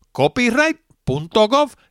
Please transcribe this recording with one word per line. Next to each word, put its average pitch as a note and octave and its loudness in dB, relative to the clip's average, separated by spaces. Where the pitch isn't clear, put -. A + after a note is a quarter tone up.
copyright B3 -2
punto E3 0
gov C4+ 0